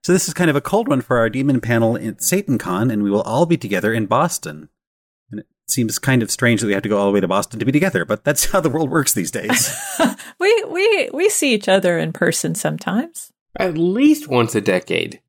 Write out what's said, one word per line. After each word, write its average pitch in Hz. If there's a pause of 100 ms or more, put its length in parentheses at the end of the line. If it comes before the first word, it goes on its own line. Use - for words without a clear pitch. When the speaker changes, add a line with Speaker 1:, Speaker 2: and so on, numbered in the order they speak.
Speaker 1:
So 175
this 185
is -
kind 175
of 143
a 135
cold 220
one 139
for 123
our 113
demon 131
panel 117
at -
SatanCon, 120
and 104
we 101
will 104
all 127
be 165
together 101
in 113
Boston. 95 (600)
And 107
it - (220)
seems 113
kind 127
of 104
strange 117
that 113
we 101
have 98
to 98
go 104
all 101
the 98
way 101
to 92
Boston 98
to -
be 135
together, 151
but 107
that's 143
how 190
the 156
world 147
works 156
these 95
days. 117 (300)
Speaker 2:
<laughs> - (240)
We, 403
we, 392
we 349
see 285
each 208
other 185
in 160
person 165
sometimes. 180 (240)
Speaker 3:
At 175
least 226
once 120
a 107
decade. 90